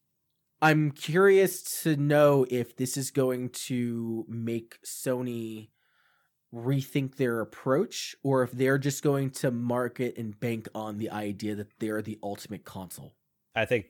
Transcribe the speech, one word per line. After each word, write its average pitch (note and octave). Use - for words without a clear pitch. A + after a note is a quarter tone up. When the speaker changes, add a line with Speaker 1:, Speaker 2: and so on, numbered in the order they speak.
Speaker 1:
I'm D#3
curious F#3+
to D#3
know C#3+
if A#2+
this B2+
is C3+
going B2+
to A#2
make A#2
Sony A#2
rethink C3
their A#2
approach -
or C3+
if B2
they're C3
just C#3
going C#3
to C3+
market A#2+
and G#2+
bank A#2
on G#2+
the G#2+
idea G#2
that G#2
they're G#2+
the G#2+
ultimate G2+
console. -
Speaker 2:
I A2+
think A2